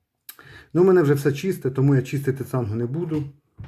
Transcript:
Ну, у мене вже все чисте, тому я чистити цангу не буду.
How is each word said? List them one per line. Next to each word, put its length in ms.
Ну, 80
у 40
мене 160
вже 120
все 200
чисте, 380
тому 240
я 60
чистити 420
цангу 320
не 100
буду. 380